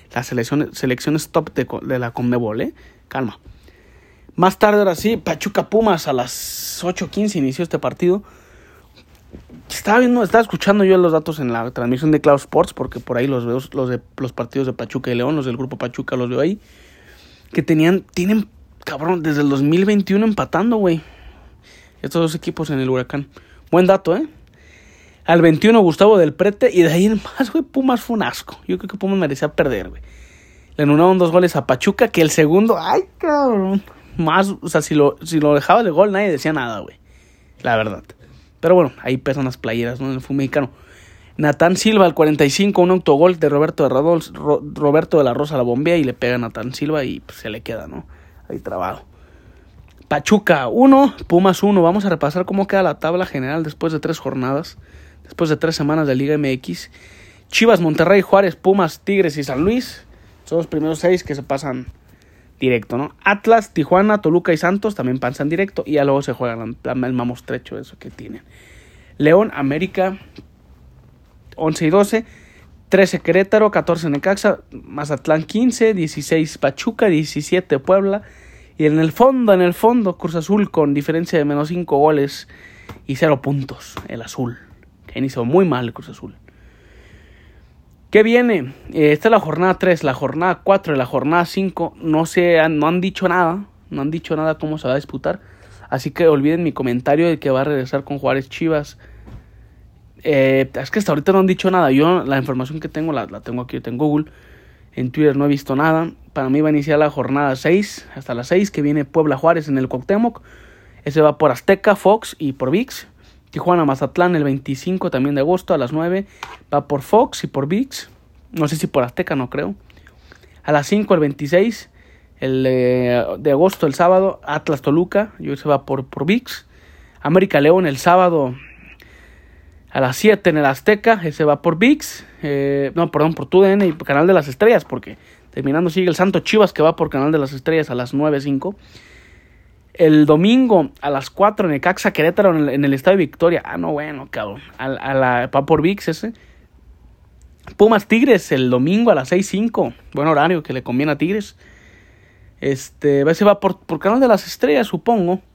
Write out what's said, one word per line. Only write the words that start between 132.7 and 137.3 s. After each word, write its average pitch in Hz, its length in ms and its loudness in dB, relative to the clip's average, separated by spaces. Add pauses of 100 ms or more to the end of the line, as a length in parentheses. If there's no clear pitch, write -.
no, 170 160 -2
perdón, 156 220 0
por - 160 -10
T 175 80 2
U 190 60 8
D 196 100 6
N 202 120 4
y 170 60 2
Canal 151 360 0
de 190 60 6
las 151 140 2
Estrellas, 208 380 2
porque 104 320 -12 (320)
terminando 143 400 -2
sigue 180 180 -2
el 165 80 0
Santo 180 240 0
Chivas, 214 320 2
que - 100 -2
va 160 140 4
por 156 140 -2
Canal 143 240 -2